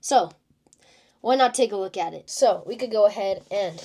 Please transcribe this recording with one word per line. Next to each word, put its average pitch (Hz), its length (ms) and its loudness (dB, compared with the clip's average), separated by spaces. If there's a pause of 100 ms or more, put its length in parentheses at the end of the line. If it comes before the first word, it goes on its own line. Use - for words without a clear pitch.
So, 196 300 0 (920)
why 247 120 2
not 254 200 2
take 226 180 0
a 208 40 -6
look 190 200 -6
at 165 180 -6
it? - 160 -18
So, 220 360 2
we 240 100 -8
could 233 160 -6
go 214 140 6
ahead 196 440 -2
and 185 340 -4